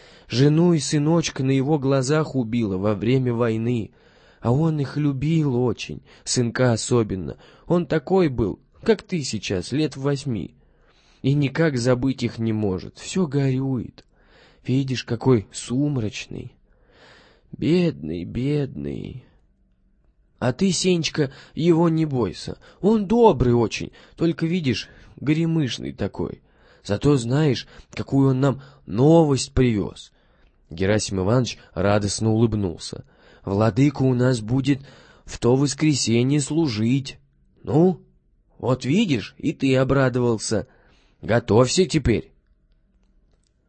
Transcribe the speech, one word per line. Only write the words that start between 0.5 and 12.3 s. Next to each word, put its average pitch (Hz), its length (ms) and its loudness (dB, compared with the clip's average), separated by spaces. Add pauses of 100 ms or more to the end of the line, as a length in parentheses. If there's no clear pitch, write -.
и 160 40 2
сыночка 151 640 0
на 131 100 0
его 135 260 0
глазах 139 560 0
убило 113 420 -2
во 104 180 0
время 123 380 0
войны, 113 600 -2 (480)
а 117 120 2
он 156 280 2
их 139 180 -6
любил 147 580 0
очень, 117 460 -4 (220)
сынка 120 480 0
особенно. 101 640 -2 (280)
Он 170 200 0
такой 170 420 0
был, 117 300 -4 (240)
как 220 200 2
ты 170 200 -6
сейчас, 107 500 -6
лет 143 240 -2
восьми. 135 580 -4 (680)
И 135 100 2
никак 143 460 0
забыть 127 440 0
их 110 160 -4